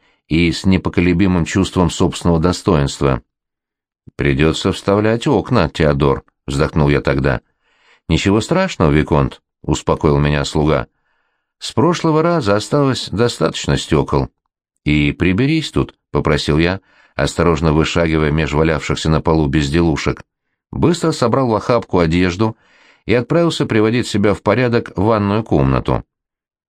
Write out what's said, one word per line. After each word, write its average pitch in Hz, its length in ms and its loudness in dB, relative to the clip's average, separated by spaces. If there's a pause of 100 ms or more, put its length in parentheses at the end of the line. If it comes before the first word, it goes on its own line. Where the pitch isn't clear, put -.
(280)
и 82 240 2
с - 140 -6
непоколебимым 90 800 2
чувством 90 440 0
собственного 82 500 0
достоинства. 73 840 0 (920)
«Придётся 76 560 0
вставлять 107 540 0
окна, 107 420 0
Теодор», — 73 560 0 (220)
вздохнул 71 440 0
я 69 120 2
тогда. 67 400 -2 (640)
«Ничего 98 320 2
страшного, 165 520 0
виконт», — 71 500 0 (220)
успокоил 73 560 0
меня 73 260 0
слуга. 76 420 0 (720)
«С - 140 -14
прошлого 156 500 0
раза 160 340 0
осталось 135 540 -2
достаточно - 680 -2
стёкол». 69 520 -2 (560)
«И 73 260 2
приберись 135 600 0
тут», — - 240 -4 (160)
попросил 76 480 0
я, 90 220 -2 (340)
осторожно 78 580 0
вышагивая 78 560 0
меж 73 240 -2
валявшихся 78 560 -2
на 78 120 0
полу 80 260 0
безделушек. 73 760 -2 (480)
Быстро 165 400 -2
собрал 127 380 0
в 110 60 0
охапку 101 440 -2
одежду 90 580 0 (480)
и 95 80 0
отправился 156 520 0
приводить 110 420 0
себя 101 260 0
в - 80 -6
порядок 117 540 0
в 90 80 0
ванную 107 400 0
комнату. 65 600 0 (640)